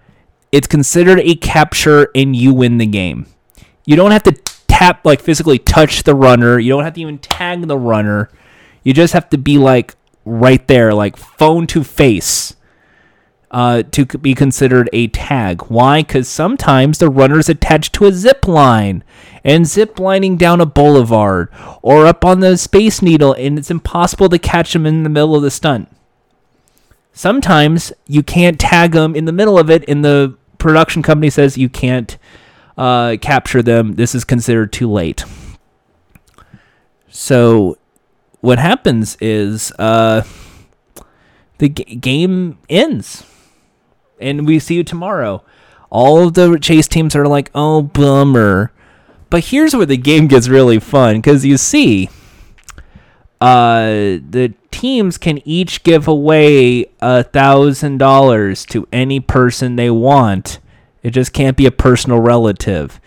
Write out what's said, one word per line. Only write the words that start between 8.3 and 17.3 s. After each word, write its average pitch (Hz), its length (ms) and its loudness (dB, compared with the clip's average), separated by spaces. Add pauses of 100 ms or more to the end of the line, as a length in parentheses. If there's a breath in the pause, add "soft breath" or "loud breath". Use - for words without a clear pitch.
You 131 120 0
just 165 180 2
have - 160 -2
to 151 80 -2
be, 143 220 0
like, 131 360 0 (300)
right 117 440 2
there, 117 260 4
like, 104 240 -4
phone 160 480 -2
to 156 180 -4
face, - 720 -2 (960)
uh, 120 400 0
to 143 200 -2
c-, - 60 -10
be 135 180 -2
considered 127 600 0
a 117 140 -2
tag. 107 600 -6
Why? 131 340 2
'Cause 131 260 -4
sometimes 151 680 0
the 165 140 2
runner's 139 400 2